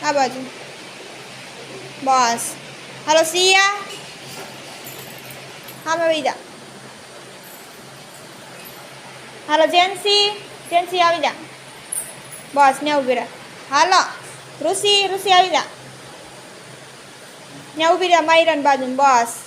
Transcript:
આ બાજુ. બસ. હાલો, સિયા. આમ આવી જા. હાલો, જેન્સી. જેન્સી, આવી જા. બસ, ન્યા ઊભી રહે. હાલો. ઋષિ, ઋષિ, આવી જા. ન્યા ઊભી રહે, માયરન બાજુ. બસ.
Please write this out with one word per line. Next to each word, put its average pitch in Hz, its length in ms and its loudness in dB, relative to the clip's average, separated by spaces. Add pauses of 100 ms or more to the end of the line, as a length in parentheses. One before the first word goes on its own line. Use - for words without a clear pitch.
આ 302 60 0
બાજુ. 262 340 0 (1600)
બસ. 254 380 2 (680)
હાલો, 320 160 6
સિયા. 381 560 4 (2000)
આમ 330 160 -2
આવી 320 200 2
જા. 262 120 0 (3250)
હાલો, 311 180 4
જેન્સી. 392 640 2 (400)
જેન્સી, 349 320 0
આવી 339 180 4
જા. 277 120 0 (1200)
બસ, 269 300 6
ન્યા 294 140 2
ઊભી 254 180 0
રહે. 240 120 -4 (420)
હાલો. 330 340 4 (680)
ઋષિ, 403 380 4
ઋષિ, 381 240 -2
આવી 359 180 6
જા. 302 140 2 (2250)
ન્યા 320 120 2
ઊભી 359 180 2
રહે, 339 120 6
માયરન 320 420 4
બાજુ. 269 240 2
બસ. 254 420 4 (200)